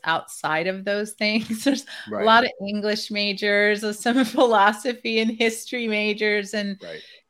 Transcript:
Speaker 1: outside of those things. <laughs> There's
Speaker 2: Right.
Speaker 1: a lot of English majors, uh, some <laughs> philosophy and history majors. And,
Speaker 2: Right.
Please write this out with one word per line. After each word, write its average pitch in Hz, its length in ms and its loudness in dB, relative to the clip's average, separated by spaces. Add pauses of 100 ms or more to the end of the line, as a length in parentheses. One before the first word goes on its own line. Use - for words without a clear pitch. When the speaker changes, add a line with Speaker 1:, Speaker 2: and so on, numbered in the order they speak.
Speaker 1:
outside 160 600 -2
of 190 180 -6
those 208 260 -4
things. 220 520 -2
<laughs> - 20 0
There's 277 200 0 (240)
Speaker 2:
Right. 208 120 -4
Speaker 1:
a 208 40 2
lot 226 200 8
of - 60 -2 (140)
English 208 460 -4
majors, 208 720 0
uh, 214 80 -2
some 240 340 0
<laughs> - 0 -
philosophy 226 960 2
and 226 120 2
history 226 580 -2
majors. 208 640 -2
And, 202 280 -4
Speaker 2:
Right. 165 200 -14 (280)